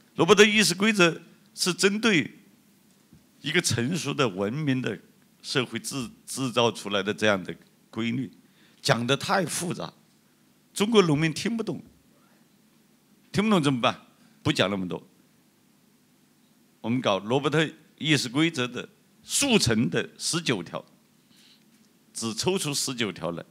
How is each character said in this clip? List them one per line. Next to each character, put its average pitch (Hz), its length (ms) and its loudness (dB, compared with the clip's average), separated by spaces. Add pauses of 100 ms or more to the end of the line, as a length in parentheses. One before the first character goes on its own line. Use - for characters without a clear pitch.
(160)
罗 160 100 2
伯 196 100 8
特 214 100 8
议 208 180 4
事 170 120 2
规 208 180 2
则 170 260 4 (360)
是 180 180 -2
针 202 260 2
对 208 320 2 (1080)
一 151 100 -6
个 170 80 0
成 147 380 -2
熟 131 160 -4
的 131 160 2
文 98 240 -2
明 139 260 -2
的 120 200 -6 (420)
社 127 240 -2
会 113 140 -8
制-， 123 280 -8 (200)
制 127 240 -4
造 117 200 4
出 - 200 -10
来 101 100 0
的 101 100 -2
这 107 140 -2
样 98 180 4
的 85 120 -10 (340)
规 117 220 -4
律， 123 200 -6 (500)
讲 120 260 0
得 135 100 2
太 196 280 -2
复 170 280 -6
杂， 85 180 -10 (840)
中 208 160 0
国 208 100 8
农 156 160 2
民 156 160 0
听 226 240 -4
不 220 60 -6
懂， 190 180 -8 (1500)
听 196 120 0
不 220 60 0
懂 185 140 4
怎 139 100 2
么 120 80 -2
办？ 113 180 0 (440)
不 151 80 0
讲 101 180 0
那 101 80 -2
么 92 100 -6
多， 82 140 -8 (1800)
我 110 80 -6
们 123 120 0
搞 104 160 2
罗 110 220 0
伯 143 100 -2
特 156 180 2 (300)
议 151 180 2
事 123 140 -2
规 156 220 0
则 127 160 -4
的 120 200 -12 (340)
速 247 380 0
成 120 300 2
的 113 280 -2
十 - 240 -4
九 113 220 -2
条， - 200 -12 (1300)
只 113 200 -6
抽 180 240 0
出 147 160 -4
十 131 220 -4
九 110 160 -2
条 82 200 -6
来， 85 180 -10